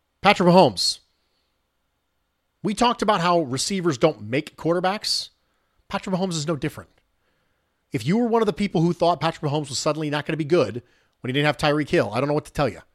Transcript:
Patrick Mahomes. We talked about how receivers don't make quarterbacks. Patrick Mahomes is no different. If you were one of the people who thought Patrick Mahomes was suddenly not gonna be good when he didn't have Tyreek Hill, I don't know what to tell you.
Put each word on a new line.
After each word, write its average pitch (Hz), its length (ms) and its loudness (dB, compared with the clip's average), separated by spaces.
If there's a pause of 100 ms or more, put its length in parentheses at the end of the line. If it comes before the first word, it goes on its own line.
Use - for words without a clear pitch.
(220)
Patrick 202 260 4
Mahomes. 170 520 4 (1600)
We 214 120 -2
talked 240 260 0
about 208 200 2
how 175 200 2
receivers 160 560 -2
don't 156 240 2
make 120 340 -4
quarterbacks. 185 720 -2 (580)
Patrick 196 280 -4
Mahomes 185 180 -2
is 151 140 -6
no 170 80 -2
different. 131 360 -8 (1000)
If 113 140 -6
you 185 140 2
were 240 80 2
one 226 160 2
of - 20 0
the 202 80 0
people 196 280 0
who 170 120 2
thought 170 260 0
Patrick 160 320 -4
Mahomes 147 180 -4
was 127 100 -8
suddenly 151 320 -2
not 143 160 -4
gonna 160 100 -4
be 156 80 -4
good 127 380 0 (380)
when 120 80 -8
he 127 40 -4
didn't 143 140 0
have 147 100 0
Tyreek 151 320 0
Hill, 135 240 2
I 113 60 -2
don't 135 80 0
know 147 80 -2
what 151 100 -4
to - 80 -20
tell 143 160 0
you. - 120 -10 (140)